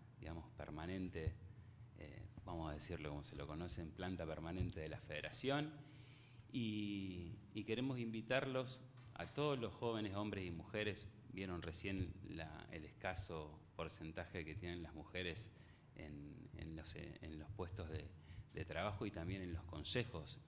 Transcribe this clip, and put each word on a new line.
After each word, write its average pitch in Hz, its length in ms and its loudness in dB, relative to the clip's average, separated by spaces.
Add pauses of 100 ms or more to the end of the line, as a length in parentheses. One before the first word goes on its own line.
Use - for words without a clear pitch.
(180)
digamos, 80 380 -4
permanente, 82 760 2 (640)
eh, 73 280 -8 (180)
vamos 82 260 0
a 73 40 0
decirlo 76 360 0
como 73 140 0
se 76 120 -8
lo 71 100 -2
conoce, 82 340 -2
en 80 100 -2
planta 87 360 2
permanente 82 540 2
de 78 80 0
la 76 120 -2
federación. 131 720 2 (800)
Y, 104 840 2 (180)
y 107 100 0
queremos 123 360 4
invitarlos 127 840 4 (320)
a 85 120 -2
todos 143 320 4
los 110 160 2
jóvenes, 107 400 4
hombres 101 320 4
y 90 40 2
mujeres, 101 560 2 (260)
vieron 92 280 2
recién 87 540 2 (160)
la, 80 420 -4
el 78 140 -4
escaso 78 720 0 (160)
porcentaje 80 680 0
que 78 80 -2
tienen 87 280 0
las 76 120 -6
mujeres 85 560 -2 (440)
en, 73 640 -6
en 80 180 -2
los, 78 200 -4
en 78 440 -6
los 76 120 -6
puestos 90 400 0
de, 76 160 0 (480)
de 80 100 0
trabajo 95 400 2
y 101 60 2
también 90 320 0
en 90 100 0
los 82 120 0
consejos 80 840 0